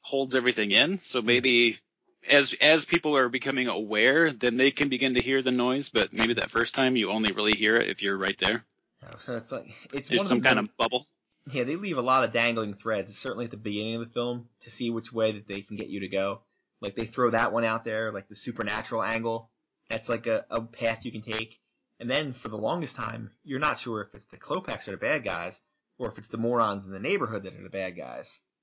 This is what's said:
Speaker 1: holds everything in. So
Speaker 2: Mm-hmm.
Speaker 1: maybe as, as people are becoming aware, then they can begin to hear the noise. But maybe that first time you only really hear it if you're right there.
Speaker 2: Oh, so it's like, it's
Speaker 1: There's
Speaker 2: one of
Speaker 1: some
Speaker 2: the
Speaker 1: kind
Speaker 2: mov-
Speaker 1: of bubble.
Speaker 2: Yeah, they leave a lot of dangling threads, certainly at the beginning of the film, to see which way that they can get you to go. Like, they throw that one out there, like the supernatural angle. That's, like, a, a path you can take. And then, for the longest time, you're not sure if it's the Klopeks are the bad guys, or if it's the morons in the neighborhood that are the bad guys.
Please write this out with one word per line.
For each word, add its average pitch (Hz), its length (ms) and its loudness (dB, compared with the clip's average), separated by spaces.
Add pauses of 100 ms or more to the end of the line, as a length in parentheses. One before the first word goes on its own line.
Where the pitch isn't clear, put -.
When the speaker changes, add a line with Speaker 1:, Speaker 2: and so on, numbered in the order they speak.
Speaker 1:
holds 135 340 -2
everything 117 360 2
in. 151 280 4
So - 200 -2
Speaker 2:
Mm-hmm. 110 80 0
Speaker 1:
maybe 120 500 4 (520)
as, 139 320 6
as 151 240 6
people 156 300 0
are 127 140 4
becoming 127 380 -2
aware, 110 640 4
then 120 260 0
they 135 140 6
can 143 180 0
begin 131 260 0
to 123 60 4
hear 135 200 2
the 127 100 0
noise. 127 380 0
But 104 240 0
maybe 113 220 2
that - 160 -2
first 117 240 0
time 131 220 2
you 101 140 2
only 107 200 0
really 107 220 2
hear 107 240 4
it - 120 2
if - 120 -6
you're 98 160 0
right 95 200 -2
there. 107 260 0 (420)
Speaker 2:
Oh, 117 140 -16
so 123 180 -8
it's 110 140 -12
like, - 160 -10 (260)
it's 143 160 -6
Speaker 1:
There's 120 100 4
Speaker 2:
one 202 60 4
of - 40 2
Speaker 1:
some 120 100 4
Speaker 2:
the 131 80 2
Speaker 1:
kind 117 120 6
Speaker 2:
mov- 107 100 0
Speaker 1:
of - 80 -16
bubble. 120 280 -2 (460)
Speaker 2:
Yeah, 131 120 -2
they 139 120 -2
leave 185 220 -4
a 123 40 2
lot 127 220 4
of 113 80 0
dangling 117 440 2
threads, 104 420 -4
certainly 120 280 -6
at 117 60 -10
the 110 60 -12
beginning 107 380 -4
of 117 60 -6
the 117 120 -12
film, 120 340 -4 (140)
to 117 100 -18
see 117 200 -4
which 113 200 -6
way 110 220 2
that 104 140 -12
they 101 140 -8
can 104 160 -12
get 107 100 -8
you 98 140 -6
to 95 60 -6
go. 98 340 -2 (380)
Like, 101 160 -8
they 117 100 -4
throw 120 260 2
that 113 220 2
one 117 120 2
out 110 200 0
there, 110 260 -2
like 98 180 -10
the 104 60 -18
supernatural 113 680 -4
angle. 113 460 -2 (400)
That's, 113 200 -6
like, 117 180 -2
a, 110 220 2
a 117 120 -2
path 113 440 -4
you 113 60 -6
can 107 100 -10
take. 110 380 -8 (400)
And 120 100 -8
then, 143 240 0
for - 160 -12
the 107 80 -6
longest 139 400 -4
time, 113 340 -8 (140)
you're 139 140 -6
not 147 200 0
sure 110 220 -6
if - 140 -12
it's - 100 -20
the - 120 -20
Klopeks 156 500 -6
are 104 40 -8
the 95 60 -8
bad 127 280 -2
guys, 90 340 -6 (380)
or 117 120 -6
if - 80 -12
it's 104 120 -16
the 113 80 -6
morons 113 480 0
in 95 60 -14
the 95 80 -10
neighborhood 117 440 -2
that 92 140 -12
are 95 60 -16
the 92 60 -16
bad 92 280 -6
guys. 65 420 -12 (240)